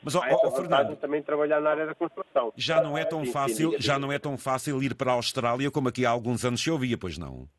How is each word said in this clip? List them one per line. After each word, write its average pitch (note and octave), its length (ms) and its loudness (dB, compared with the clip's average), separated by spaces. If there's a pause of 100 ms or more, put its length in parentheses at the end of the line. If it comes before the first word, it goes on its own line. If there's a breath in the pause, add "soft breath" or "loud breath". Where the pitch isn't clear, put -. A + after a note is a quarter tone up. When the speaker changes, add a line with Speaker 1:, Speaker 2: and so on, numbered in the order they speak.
Speaker 1:
Mas, C#3+ 120 -4
ó, - 80 2
Speaker 2:
há B2+ 60 -2
essa D#3+ 180 4
Speaker 1:
ó, E3+ 40 2
Speaker 2:
vantagem C#3 180 -2
Speaker 1:
Fernando, C#3+ 280 2
Speaker 2:
também D3 240 -2
de C#3+ 60 -10
trabalhar D3+ 340 2
na D3+ 100 2
área D#3 160 0
da D#3 80 -8
construção. D3+ 600 -2
Speaker 1:
já D#3 240 2
não D3 160 0
é D#3 80 0
tão D#3+ 160 -2
Speaker 2:
Sim, C#3+ 60 -4
sim, B2 60 -2
Speaker 1:
fácil, C#3 380 0
Speaker 2:
diga, - 120 0
Speaker 1:
já C#3 120 2
Speaker 2:
diga. C#3 120 0
Speaker 1:
não C#3 60 -2
é C#3+ 60 0
tão C#3 200 -6
fácil C3 440 -2
ir B2 120 -2
para B2+ 160 0
a B2 40 4
Austrália B2 560 0
como C3+ 180 0
aqui B2 180 0
há A#2 40 4
alguns A#2+ 340 0
anos B2 180 0
se D#3+ 80 0
ouvia, B2+ 260 0
pois E2+ 220 -6
não? C2 280 -12 (120)